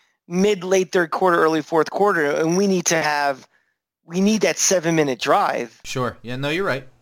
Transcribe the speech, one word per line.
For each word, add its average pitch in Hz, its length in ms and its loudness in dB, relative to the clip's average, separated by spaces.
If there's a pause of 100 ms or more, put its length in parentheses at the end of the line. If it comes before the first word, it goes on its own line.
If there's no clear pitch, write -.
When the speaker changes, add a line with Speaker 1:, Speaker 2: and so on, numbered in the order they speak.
(280)
Speaker 1:
mid, 190 360 0
late 185 280 0
third 175 200 0
quarter, 180 260 2
early 160 240 2
fourth 156 300 -2
quarter, 180 400 0
and 160 260 0
we 202 100 2
need 185 180 0
to 160 160 0
have, 143 460 -2 (560)
we 170 160 -6
need 208 220 2
that 175 160 0
seven-minute 160 640 0
drive. 135 640 -2
Speaker 2:
Sure. 123 380 -6
Yeah, 120 120 -10
no, 139 140 -4
you're 175 160 -4
right. 135 220 -6 (140)